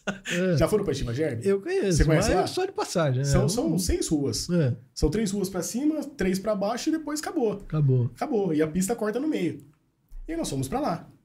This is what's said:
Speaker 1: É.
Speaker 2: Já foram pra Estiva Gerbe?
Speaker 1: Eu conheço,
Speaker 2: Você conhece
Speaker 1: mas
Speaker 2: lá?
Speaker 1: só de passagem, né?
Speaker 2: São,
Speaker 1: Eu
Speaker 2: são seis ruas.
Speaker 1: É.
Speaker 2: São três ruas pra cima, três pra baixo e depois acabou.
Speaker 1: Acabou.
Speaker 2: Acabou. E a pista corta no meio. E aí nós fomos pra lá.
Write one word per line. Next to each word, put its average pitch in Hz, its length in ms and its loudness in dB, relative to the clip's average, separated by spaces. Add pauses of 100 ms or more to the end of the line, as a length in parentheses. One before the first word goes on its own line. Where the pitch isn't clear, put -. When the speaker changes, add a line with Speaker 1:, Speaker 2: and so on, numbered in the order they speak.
(320)
Speaker 1:
É. 175 240 2
Speaker 2:
Já 147 120 4
foram 208 160 2
pra 156 80 0
Estiva 120 220 -2
Gerbe? 131 320 -2
Speaker 1:
Eu 196 140 4
conheço, 330 380 2
Speaker 2:
Você - 60 8
conhece 165 260 4
Speaker 1:
mas 359 80 4
Speaker 2:
lá? 349 80 2
Speaker 1:
só - 180 -2
de 392 80 -4
passagem, 151 460 0
né? 139 60 0
Speaker 2:
São, 139 180 4
Speaker 1:
Eu 135 60 4
Speaker 2:
são 269 300 0
seis 339 300 0
ruas. 139 420 -2
Speaker 1:
É. 156 240 2 (200)
Speaker 2:
São 151 160 0
três 214 200 0
ruas 196 200 -2
pra 180 120 -4
cima, 302 400 -2 (140)
três 185 220 0
pra 214 160 -2
baixo 208 340 -2
e 311 40 2
depois 302 280 -4
acabou. 240 320 -2
Speaker 1:
Acabou. 135 640 2
Speaker 2:
Acabou. 202 380 0
E 151 80 2
a 160 40 2
pista 185 300 -2
corta 214 240 -2
no 302 80 -2
meio. 185 300 -2 (680)
E 311 60 -8
aí 330 60 -6
nós 320 100 -4
fomos 135 200 -4
pra 254 120 -2
lá. 240 280 -4 (160)